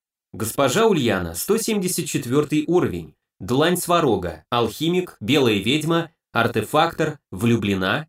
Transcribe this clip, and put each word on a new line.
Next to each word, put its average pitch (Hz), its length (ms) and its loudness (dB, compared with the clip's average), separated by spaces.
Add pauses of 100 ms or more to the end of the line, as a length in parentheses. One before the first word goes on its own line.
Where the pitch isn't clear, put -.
(320)
«Госпожа 139 540 0
Ульяна, 104 480 2
сто 214 240 0
семьдесят 185 480 -2
четвертый 147 600 0
уровень. 104 480 0 (260)
Длань 147 360 2
Сварога, 113 720 0
алхимик, 156 720 -2
белая 117 380 2
ведьма, 151 540 -2 (200)
артефактор, 147 840 0 (120)
влюблена, 101 800 0